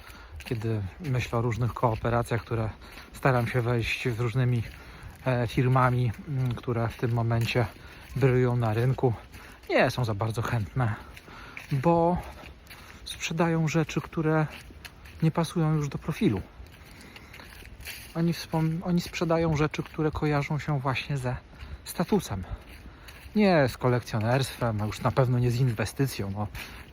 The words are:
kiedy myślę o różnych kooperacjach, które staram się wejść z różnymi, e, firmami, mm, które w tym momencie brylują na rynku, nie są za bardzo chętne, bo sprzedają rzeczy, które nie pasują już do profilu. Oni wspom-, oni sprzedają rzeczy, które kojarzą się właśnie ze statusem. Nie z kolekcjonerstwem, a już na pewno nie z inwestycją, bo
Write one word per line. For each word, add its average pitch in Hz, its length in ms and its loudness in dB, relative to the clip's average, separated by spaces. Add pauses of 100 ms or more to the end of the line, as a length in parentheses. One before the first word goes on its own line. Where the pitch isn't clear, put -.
(440)
kiedy 110 380 -2 (180)
myślę 123 380 -2
o 113 40 2
różnych 117 320 0
kooperacjach, 117 680 0
które 110 300 -2 (420)
staram 123 340 2
się 127 140 0
wejść 117 480 0
z 113 120 -2
różnymi, 123 420 2 (640)
e, 123 200 2
firmami, 127 680 4 (160)
mm, 127 260 0
które 113 340 -2
w - 80 -8
tym 113 160 0
momencie 117 540 2 (500)
brylują 127 400 4
na 113 180 2
rynku, 123 400 2 (560)
nie 214 200 6
są 127 140 -2
za 107 100 0
bardzo 113 280 -2
chętne, 113 520 0 (800)
bo 170 460 4 (840)
sprzedają 165 640 0
rzeczy, 160 320 2
które 156 460 2 (760)
nie 160 80 4
pasują 160 440 2
już 147 140 0
do 139 100 -6
profilu. 147 420 0 (1700)
Oni 165 180 2
wspom-, 160 520 0
oni 175 160 2
sprzedają 165 560 2
rzeczy, 151 260 0
które 156 280 -2
kojarzą 147 480 0
się 143 220 -2
właśnie 135 360 -2
ze 123 200 -2 (480)
statusem. 156 600 -2 (920)
Nie 180 320 6
z - 100 -6
kolekcjonerstwem, 120 1040 0
a 107 40 0
już 104 140 -6
na 117 100 2
pewno 123 280 4
nie 123 120 4
z 117 60 0
inwestycją, 113 760 0
bo 104 160 -4 (460)